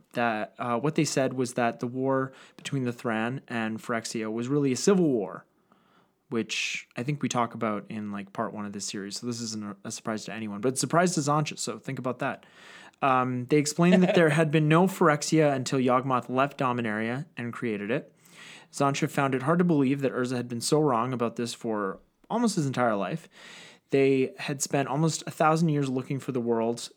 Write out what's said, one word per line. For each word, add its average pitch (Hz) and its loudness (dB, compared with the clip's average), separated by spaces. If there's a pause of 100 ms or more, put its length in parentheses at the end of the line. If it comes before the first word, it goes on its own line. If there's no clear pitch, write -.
(140)
That, 113 0
uh, 120 -2
what 147 -2
they 156 2
said 131 0
was 127 -2
that 120 0
the 123 -4
war 131 -2 (240)
between 135 -4
the 120 -2
Thran 117 -2
and 110 -4
Phyrexia 113 -4
was 117 -4
really 139 2
a 120 0
civil 185 4
war, 101 -2 (840)
which - -4 (100)
I 123 -4
think 143 -2
we 127 0
talk 120 0
about 107 -4
in, 104 -8
like, 101 -10
part 104 -4
one 104 -8
of 101 -10
this 101 -8
series, 98 -8
so 120 -8
this 117 -6
isn't 110 -8
a, 104 -10 (100)
a 117 -10
surprise 107 -6
to 95 -10
anyone, 107 -8
but 123 0
it's 127 -2
a - -2
surprise 170 2
to 160 0
Zancha, 147 0
so 113 -8
think 127 -10
about 123 -6
that. 131 -6 (560)
Um, 127 2
they 151 4
explained 170 4
that 185 4
there 165 8
had 151 2
been 156 4
no 165 6
Phyrexia 156 4
until 131 -2
Yawgmoth 123 2
left 131 0
Dominaria 120 -2 (120)
and 120 -8
created 104 -4
it. 143 -2 (600)
Zancha 139 0
found 135 0
it 131 -2
hard 170 2
to 185 4
believe 143 2
that 127 0
Urza 127 -2
had 123 -6
been 120 -6
so 151 2
wrong 127 0
about 117 -2
this 117 -6
for 104 -6 (300)
almost 226 0
his 147 0
entire 120 0
life. 98 -6 (600)
They 135 4
had 139 -6
spent 139 0
almost 156 0
a - -8
thousand 160 4
years 143 2
looking 131 -4
for 127 -6
the 123 0
world 117 0